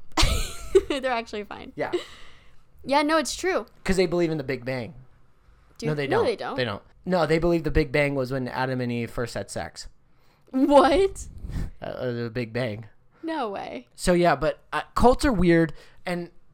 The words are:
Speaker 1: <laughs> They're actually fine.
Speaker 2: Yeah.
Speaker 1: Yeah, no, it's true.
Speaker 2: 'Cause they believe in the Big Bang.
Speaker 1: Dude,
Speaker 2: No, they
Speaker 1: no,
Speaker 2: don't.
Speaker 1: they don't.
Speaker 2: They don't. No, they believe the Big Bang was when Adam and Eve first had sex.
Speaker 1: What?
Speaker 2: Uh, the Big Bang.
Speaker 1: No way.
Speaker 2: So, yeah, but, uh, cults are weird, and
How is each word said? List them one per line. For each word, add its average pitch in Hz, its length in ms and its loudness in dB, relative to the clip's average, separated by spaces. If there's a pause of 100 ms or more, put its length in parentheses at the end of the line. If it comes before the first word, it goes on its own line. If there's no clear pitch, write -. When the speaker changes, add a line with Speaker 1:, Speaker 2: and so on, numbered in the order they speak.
(160)
Speaker 1:
<laughs> - 840 2
They're 254 100 -2
actually 233 320 -6
fine. - 320 -14
Speaker 2:
Yeah. - 160 -4 (920)
Speaker 1:
Yeah, 277 180 2
no, 302 140 2
it's 302 200 0
true. 339 300 -2 (180)
Speaker 2:
'Cause - 120 2
they 185 100 4
believe 170 240 2
in 160 80 -2
the 139 60 -6
Big 127 200 -6
Bang. 123 300 -6 (840)
Speaker 1:
Dude, - 100 -4
Speaker 2:
No, 156 60 -2
they 143 140 -2
Speaker 1:
no, 135 100 2
Speaker 2:
don't. 415 80 2
Speaker 1:
they 226 100 0
don't. 143 200 -8
Speaker 2:
They 131 80 0
don't. 104 180 -6 (240)
No, 180 200 2
they 160 120 2
believe 170 260 2
the 151 60 -2
Big 139 220 2
Bang 143 220 2
was 131 180 -2
when 127 160 -4
Adam 131 320 -2
and 123 120 -2
Eve 117 180 -4
first 120 240 -6
had 101 160 -8
sex. - 380 -10 (640)
Speaker 1:
What? 294 760 4 (560)
Speaker 2:
Uh, - 300 -6
the 120 200 -6
Big 113 200 -6
Bang. 113 340 -6 (360)
Speaker 1:
No 311 280 -4
way. 233 460 -12
Speaker 2:
So, - 160 0
yeah, 175 240 4
but, 147 240 -2 (120)
uh, 151 100 -4 (120)
cults 254 300 6
are 285 80 4
weird, 170 400 4 (320)
and 175 260 -6 (240)